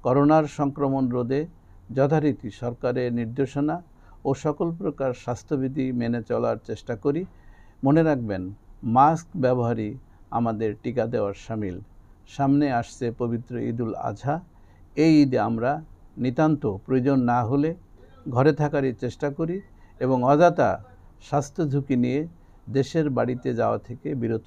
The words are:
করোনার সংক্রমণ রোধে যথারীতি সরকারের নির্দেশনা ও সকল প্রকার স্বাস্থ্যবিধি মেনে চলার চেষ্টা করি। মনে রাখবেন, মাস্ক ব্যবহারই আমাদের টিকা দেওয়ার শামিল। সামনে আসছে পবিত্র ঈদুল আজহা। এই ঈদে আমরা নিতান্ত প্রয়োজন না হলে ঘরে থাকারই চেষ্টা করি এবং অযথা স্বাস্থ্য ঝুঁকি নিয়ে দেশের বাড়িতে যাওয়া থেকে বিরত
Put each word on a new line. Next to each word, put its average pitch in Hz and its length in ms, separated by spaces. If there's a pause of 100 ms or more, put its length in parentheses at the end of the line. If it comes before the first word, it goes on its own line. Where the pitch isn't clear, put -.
করোনার 143 460
সংক্রমণ 139 600
রোধে 123 300 (500)
যথারীতি 139 600
সরকারের 123 640
নির্দেশনা 131 640 (480)
ও 135 100
সকল 156 340 (100)
প্রকার 143 360
স্বাস্থ্যবিধি 131 800
মেনে 120 300
চলার 113 420
চেষ্টা 117 320
করি। 147 260 (600)
মনে 147 200
রাখবেন, 117 400 (540)
মাস্ক 156 300 (100)
ব্যবহারই 120 540 (400)
আমাদের 113 400 (100)
টিকা 117 260
দেওয়ার 107 280
শামিল। 104 420 (520)
সামনে 139 440
আসছে 117 340 (120)
পবিত্র 120 400
ঈদুল 117 380
আজহা। 123 400 (600)
এই 160 240
ঈদে 127 180
আমরা 113 340 (440)
নিতান্ত 139 460 (140)
প্রয়োজন 131 440
না 120 220
হলে 143 280 (560)
ঘরে 139 260
থাকারই 143 420
চেষ্টা 123 360
করি 165 260 (440)
এবং 131 240
অযথা 147 460 (520)
স্বাস্থ্য 143 460
ঝুঁকি 135 280
নিয়ে 123 240 (460)
দেশের 139 440
বাড়িতে 123 440
যাওয়া 110 240
থেকে - 360
বিরত 113 320